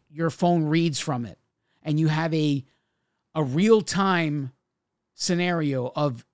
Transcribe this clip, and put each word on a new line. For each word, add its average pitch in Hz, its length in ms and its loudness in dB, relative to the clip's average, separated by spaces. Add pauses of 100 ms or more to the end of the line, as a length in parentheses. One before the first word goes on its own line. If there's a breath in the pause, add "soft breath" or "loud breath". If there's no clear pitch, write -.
(100)
your 160 180 -2
phone 175 360 2
reads 160 340 0
from 127 260 -4
it, 101 140 -16 (440)
and 151 160 -2
you 156 100 2
have 156 260 0
a, 147 300 0 (720)
a 156 80 -2
real-time 165 1080 2 (640)
scenario 160 800 -2
of 143 380 -2